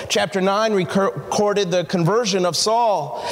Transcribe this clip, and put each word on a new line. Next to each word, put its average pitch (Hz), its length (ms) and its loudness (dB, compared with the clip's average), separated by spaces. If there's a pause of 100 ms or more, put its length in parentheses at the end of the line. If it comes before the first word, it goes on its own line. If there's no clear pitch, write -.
Chapter 196 320 0
nine 208 320 2
recor-, 196 420 0
recorded 202 560 0
the 175 140 0
conversion 185 640 0
of 170 100 0
Saul. 214 760 0